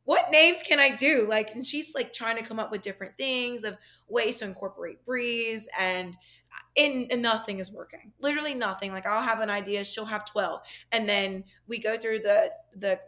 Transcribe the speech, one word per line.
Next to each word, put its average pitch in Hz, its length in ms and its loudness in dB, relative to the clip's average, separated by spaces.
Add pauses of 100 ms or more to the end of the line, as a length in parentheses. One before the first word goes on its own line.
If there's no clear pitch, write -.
"What 466 280 4
names 330 320 8
can 294 160 2
I 269 160 6
do?" 254 320 4
Like, 214 280 0
and 254 100 -8
she's, 302 300 -4
like, 247 180 -4
trying 226 240 -4
to 226 60 -6
come 220 160 -8
up 214 120 -4
with 202 100 -6
different 196 360 -10
things 247 460 -4
of 208 140 -6 (300)
ways 240 320 0
to 220 60 -8
incorporate 185 600 -10
Breeze, 233 600 -2 (100)
and, 185 400 -4 (600)
and, 262 340 4
and 240 100 0
nothing 214 380 0
is 185 120 -8
working. - 480 -18
Literally 294 360 0
nothing. 220 380 -2
Like, 190 120 -6
I'll 214 180 2
have 220 180 2
an 214 80 -2
idea, 202 340 -2
she'll 214 220 -6
have 214 200 -6
twelve. 180 360 -2 (300)
And 220 180 0
then 196 360 0 (220)
we 226 120 -6
go 220 180 0
through 220 220 -2
the, 208 320 4 (220)
the 190 340 -2